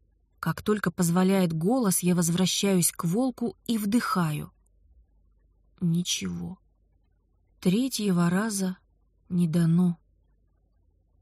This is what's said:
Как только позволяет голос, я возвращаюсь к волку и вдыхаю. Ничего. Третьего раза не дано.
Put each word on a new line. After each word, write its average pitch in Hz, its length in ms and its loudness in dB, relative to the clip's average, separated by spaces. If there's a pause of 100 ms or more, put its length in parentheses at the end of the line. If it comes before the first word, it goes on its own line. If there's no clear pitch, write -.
(400)
Как - 220 -4
только 214 280 0
позволяет 185 640 2
голос, 190 480 0
я 175 140 2
возвращаюсь 180 800 2
к - 120 -12
волку 233 520 -2 (100)
и 233 120 -2
вдыхаю. 185 760 -2 (1300)
Ничего. 175 800 -4 (1000)
Третьего 190 720 0
раза 190 460 -2 (520)
не 175 200 0
дано. 170 500 2 (1200)